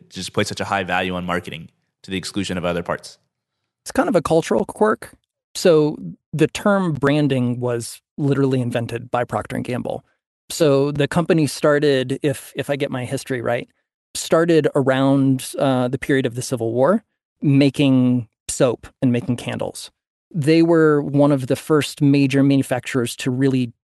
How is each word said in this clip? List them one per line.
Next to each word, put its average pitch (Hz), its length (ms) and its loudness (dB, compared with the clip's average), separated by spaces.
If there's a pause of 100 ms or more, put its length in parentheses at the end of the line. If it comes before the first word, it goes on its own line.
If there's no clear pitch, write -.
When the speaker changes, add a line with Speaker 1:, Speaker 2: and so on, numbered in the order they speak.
Speaker 1:
just - 220 -12
place 107 160 -2
such - 140 -8
a 95 40 -6
high 98 180 -2
value 92 320 -2
on 90 100 -6
marketing 87 440 -6 (340)
to - 80 -16
the 95 60 -4
exclusion 92 400 -6
of 85 60 -4
other 87 200 -2
parts? - 340 -8 (640)
Speaker 2:
It's - 80 -14
kind 302 160 0
of 262 80 2
a 165 60 2
cultural 170 440 0
quirk. - 480 -4 (400)
So 156 440 4 (360)
the 156 140 2
term 190 460 0
branding 135 680 0
was 120 420 -6 (160)
literally 139 420 2
invented 120 520 -6
by 123 120 0
Procter 113 320 -6
and 117 80 -6
Gamble. - 400 -8 (460)
So 143 420 2
the 143 160 0
company 160 400 2
started, 139 760 0
if, - 340 -4
if 139 140 -6
I 147 60 0
get 139 160 -2
my 127 140 -6
history 131 360 -6
right, 120 280 -4 (460)
started 165 600 2
around, 135 840 2
uh, 131 300 2
the 127 100 -4
period 135 280 0
of 120 100 -6
the 127 60 -6
Civil 117 320 -4
War, 143 300 2 (380)
making 135 840 4 (200)
soap - 400 -2 (140)
and 127 100 2
making 120 260 -2
candles. - 540 -10 (400)
They 160 300 2
were 160 400 4
one 143 300 2
of 131 160 0
the 135 80 0
first - 460 -2
major 139 420 4
manufacturers 135 720 0
to - 140 -4
really 127 420 0 (200)